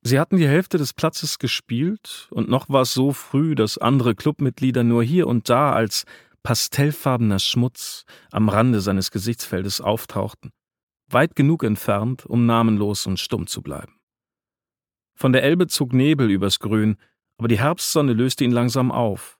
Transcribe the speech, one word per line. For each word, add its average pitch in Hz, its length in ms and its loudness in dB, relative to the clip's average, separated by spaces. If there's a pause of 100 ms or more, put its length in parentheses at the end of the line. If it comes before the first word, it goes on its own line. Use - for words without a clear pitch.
Sie 135 160 2
hatten 180 180 0
die 160 100 4
Hälfte 170 300 0
des 143 160 -2
Platzes - 440 -4
gespielt, - 920 -6
und - 180 -4
noch 123 220 -2
war's 131 240 2
so 135 180 2
früh, 147 440 0
dass 107 220 0
andere 120 380 2
Clubmitglieder 127 720 0
nur 117 180 4
hier 160 240 2
und 117 220 -2
da 131 240 4
als - 320 -2 (380)
pastellfarbener 123 960 0
Schmutz - 640 -4 (260)
am 107 160 2
Rande 110 320 4
seines 95 320 -2
Gesichtsfeldes 98 720 -6
auftauchten, - 680 -6 (580)
weit - 260 2
genug 147 280 2
entfernt, 107 640 -2
um 120 200 0
namenlos 110 600 0
und 95 140 -4
stumm - 280 -6
zu - 140 -8
bleiben. - 380 -12 (1160)
Von 131 180 2
der 127 100 4
Elbe 170 240 2
zog 127 240 -4
Nebel 131 400 2
übers 98 280 0
Grün, 107 360 0 (420)
aber 117 120 -4
die 110 100 2
Herbstsonne 143 540 0
löste 123 320 0
ihn 123 60 2
langsam 123 420 0
auf. 107 460 -4